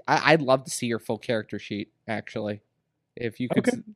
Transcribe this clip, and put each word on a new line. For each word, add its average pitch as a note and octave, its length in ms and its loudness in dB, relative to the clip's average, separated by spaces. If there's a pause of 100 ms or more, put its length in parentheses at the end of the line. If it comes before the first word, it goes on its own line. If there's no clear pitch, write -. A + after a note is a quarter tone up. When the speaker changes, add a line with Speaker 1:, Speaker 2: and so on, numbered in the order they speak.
Speaker 1:
I, D3 260 6
I'd D#3+ 80 6
love C3 240 4
to - 60 -12
see - 160 -4
your A#2 120 -2
full A2+ 180 -4
character G#2+ 420 -4
sheet, - 320 -8 (160)
actually. G#2+ 540 -6 (540)
If A#2 240 -6
you B2 100 -4
could, - 180 0
Speaker 2:
Okay. - 100 0 (180)